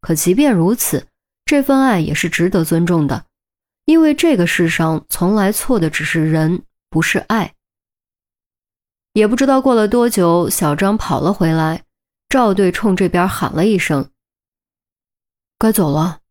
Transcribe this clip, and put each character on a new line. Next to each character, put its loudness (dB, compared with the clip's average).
可 -4
即 0
便 2
如 2
此， -4
这 2
份 2
爱 2
也 -2
是 -4
值 -2
得 0
尊 0
重 0
的， -6
因 4
为 4
这 2
个 2
世 0
上 -2
从 0
来 0
错 -2
的 -2
只 -6
是 -2
人， 0
不 -2
是 -2
爱。 -6
也 2
不 0
知 0
道 2
过 2
了 2
多 2
久， 0
小 -2
张 0
跑 -4
了 -2
回 0
来， -2
赵 2
队 2
冲 0
这 0
边 0
喊 -6
了 0
一 2
声 -2
：“该 2
走 0
了。” -4